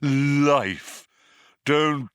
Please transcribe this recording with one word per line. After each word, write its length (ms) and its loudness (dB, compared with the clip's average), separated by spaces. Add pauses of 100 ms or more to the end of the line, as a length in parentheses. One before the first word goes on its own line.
Life! 1080 0 (560)
Don't 520 0